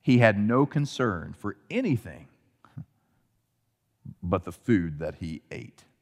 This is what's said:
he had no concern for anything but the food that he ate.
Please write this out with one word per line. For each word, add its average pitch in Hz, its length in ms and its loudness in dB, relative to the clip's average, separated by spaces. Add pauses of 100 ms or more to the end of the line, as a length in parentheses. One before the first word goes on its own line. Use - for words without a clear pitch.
he - 180 4
had 110 200 6
no 120 280 4
concern 104 720 -4
for - 180 -10 (140)
anything 156 580 -4 (1900)
but 90 220 -2
the 87 80 -10
food 85 460 0
that 78 180 -8
he 80 340 -10
ate. - 340 -16 (180)